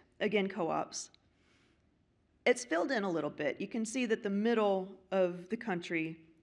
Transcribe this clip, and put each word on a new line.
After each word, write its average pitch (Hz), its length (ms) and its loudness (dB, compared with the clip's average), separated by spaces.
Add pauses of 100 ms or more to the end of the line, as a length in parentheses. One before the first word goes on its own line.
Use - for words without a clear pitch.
(220)
again 196 260 2
co-ops, 165 640 -4 (1400)
it's 247 180 4
filled 330 280 0
in 220 120 0
a 202 60 0
little 156 200 0
bit. 147 300 -2
You 190 80 -4
can 220 160 -4
see 247 220 -2
that 220 160 0
the 208 80 -2
middle 202 680 2 (160)
of 180 380 2
the 220 80 -4
country 170 640 -2 (240)